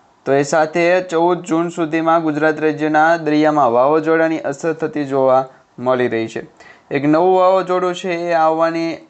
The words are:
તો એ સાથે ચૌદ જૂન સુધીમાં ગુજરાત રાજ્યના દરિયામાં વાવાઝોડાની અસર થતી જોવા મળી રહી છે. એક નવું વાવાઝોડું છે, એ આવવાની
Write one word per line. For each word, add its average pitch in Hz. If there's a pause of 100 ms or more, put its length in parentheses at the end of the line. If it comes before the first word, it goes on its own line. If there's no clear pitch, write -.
(260)
તો 131
એ 139
સાથે 170
ચૌદ 170
જૂન 170
સુધીમાં 165
ગુજરાત 151
રાજ્યના 156
દરિયામાં 151
વાવાઝોડાની 156
અસર 156
થતી 151
જોવા 131 (340)
મળી 123
રહી 113
છે. 117 (480)
એક 139
નવું 170
વાવાઝોડું 180
છે, 180
એ 170
આવવાની 165 (140)